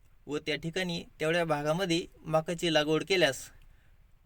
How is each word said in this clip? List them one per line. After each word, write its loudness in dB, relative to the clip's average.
व -4
त्या -4
ठिकाणी -4
तेवढ्या 2
भागामध्ये 0
मकाची 0
लागवड 2
केल्यास 2